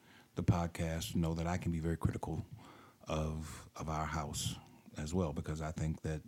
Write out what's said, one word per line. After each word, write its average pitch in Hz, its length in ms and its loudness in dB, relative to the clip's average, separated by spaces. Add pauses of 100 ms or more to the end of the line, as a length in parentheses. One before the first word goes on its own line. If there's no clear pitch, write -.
(360)
the - 80 0
podcast 82 720 2
know 82 180 6
that 82 140 0
I 87 100 2
can - 160 0
be 82 60 2
very 82 180 2
critical - 480 0 (600)
of, 78 680 -2
of 76 140 -6
our 78 160 0
house 76 500 -2 (420)
as 76 160 -4
well, 87 200 4
because 78 280 -2
I 78 100 -2
think 80 320 0
that 78 240 0